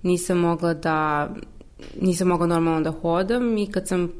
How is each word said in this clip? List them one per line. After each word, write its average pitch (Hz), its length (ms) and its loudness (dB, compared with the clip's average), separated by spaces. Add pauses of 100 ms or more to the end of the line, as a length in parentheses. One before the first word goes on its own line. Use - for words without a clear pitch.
nisam 180 360 2
mogla 170 360 2
da 156 540 0 (720)
nisam 180 280 2
mogla 170 180 2
normalno 165 340 2
da 156 100 0
hodam 190 680 0
i 208 80 0
kad 190 220 -4
sam 180 320 0